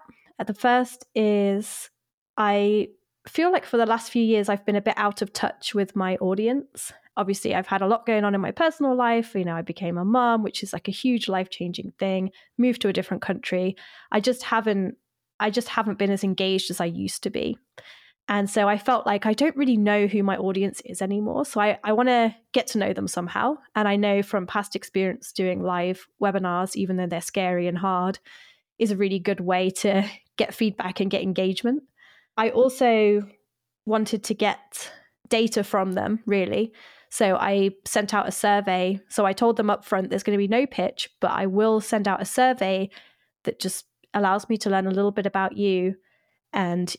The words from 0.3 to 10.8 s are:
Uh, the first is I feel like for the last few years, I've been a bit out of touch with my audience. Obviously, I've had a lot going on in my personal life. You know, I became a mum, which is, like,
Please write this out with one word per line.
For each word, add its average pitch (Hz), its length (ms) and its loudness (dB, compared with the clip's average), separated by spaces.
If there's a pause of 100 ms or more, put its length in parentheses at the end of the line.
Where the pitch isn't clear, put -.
Uh, 220 60 -6
the 214 80 -4
first 247 640 0
is 208 720 0 (480)
I 208 520 2 (380)
feel 339 240 0
like 370 140 2
for - 140 0
the 233 80 4
last 226 240 -2
few 233 120 2
years, 214 280 2
I've 202 160 -4
been 202 100 2
a 202 60 0
bit 214 160 0
out 208 240 0
of 202 100 -8
touch - 420 -4
with 202 220 -2
my 185 200 0
audience. 214 760 -2 (240)
Obviously, 196 380 -2
I've 185 120 -2
had 196 160 -2
a 190 40 0
lot 226 200 0
going 214 180 2
on 202 100 2
in 196 60 0
my 190 120 -2
personal 294 440 0
life. 233 380 0
You 185 100 -2
know, 170 100 -4
I 165 80 -6
became 175 360 -6
a 180 60 -2
mum, 233 380 4
which - 200 -6
is, 196 100 -8
like, - 160 -8